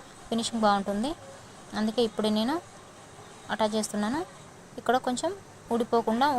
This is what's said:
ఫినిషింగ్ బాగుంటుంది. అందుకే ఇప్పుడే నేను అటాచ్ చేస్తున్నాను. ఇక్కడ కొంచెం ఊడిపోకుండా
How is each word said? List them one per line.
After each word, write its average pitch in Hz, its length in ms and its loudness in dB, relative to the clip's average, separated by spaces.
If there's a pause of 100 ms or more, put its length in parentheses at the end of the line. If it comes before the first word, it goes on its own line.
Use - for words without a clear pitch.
(280)
ఫినిషింగ్ 226 360 -2
బాగుంటుంది. 202 460 2 (720)
అందుకే 220 280 2
ఇప్పుడే 214 300 0
నేను 240 160 2 (1000)
అటాచ్ 214 240 2
చేస్తున్నాను. 214 440 0 (600)
ఇక్కడ 240 160 4 (100)
కొంచెం 262 240 0 (440)
ఊడిపోకుండా 233 520 2 (120)